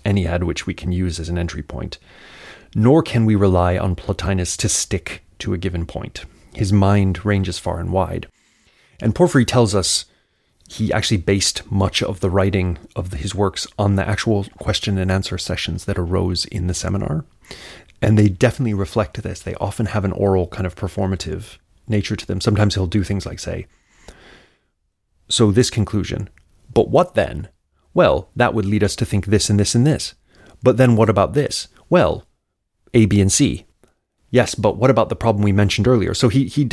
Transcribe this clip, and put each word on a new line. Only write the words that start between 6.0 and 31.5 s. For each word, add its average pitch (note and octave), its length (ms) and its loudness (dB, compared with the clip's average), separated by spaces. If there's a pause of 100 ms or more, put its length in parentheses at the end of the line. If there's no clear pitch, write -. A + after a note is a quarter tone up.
His G2 180 -2
mind G2 540 4
ranges F#2+ 320 0
far E2+ 220 -6
and F2 100 -6
wide. E2+ 380 -2 (720)
And A2+ 160 0
Porphyry E3+ 280 4
tells A#2 300 2
us - 300 -2 (640)
he - 240 -4
actually - 240 0
based - 540 -2
much G2 320 0
of - 180 -6
the F#2+ 100 0
writing F#2 480 0 (160)
of F2+ 180 -8
his C#2+ 220 -8
works G2 320 -2 (100)
on G2+ 200 2
the F#2+ 120 0
actual G#2 360 -2 (140)
question - 380 -4
and F#2 140 0
answer F#2+ 260 -2
sessions F2 480 -6
that G2 140 -4
arose F2+ 480 -2
in F2+ 220 -6
the F2+ 40 -2
seminar. G2 520 -4 (760)
And A2 160 4
they G#2+ 120 6
definitely A2+ 440 0
reflect G2 480 -2
this. F#2 200 -10
They - 160 -8
often G2+ 300 -4
have G2+ 180 -2
an G2 80 -2
oral F#2+ 340 2
kind F#2+ 200 -6
of F2 100 -8
performative F#2+ 800 -6 (300)
nature G#2+ 260 -2
to F#2+ 100 -8
them. F#2 160 -4
Sometimes G#2 340 2
he'll F#2+ 120 -2
do G2 160 0
things F#2+ 240 -4
like - 140 -12
say, - 260 -10 (1600)
"So A2 220 2
this A2+ 180 4
conclusion, G2+ 640 -4 (420)
but - 160 2
what F3 260 2
then? G2 340 -4 (440)
Well, G2+ 440 2
that A#2+ 180 2
would G#2+ 100 0
lead G2+ 200 2
us G2+ 120 0
to - 80 -2
think G2+ 220 -2
this G#2 240 2
and G#2 80 4
this G2+ 160 2
and A#2+ 100 4
this. - 300 0 (480)
But B2+ 140 4
then A#2+ 200 6
what G#2+ 140 4
about G2 240 2
this? - 340 -4 (220)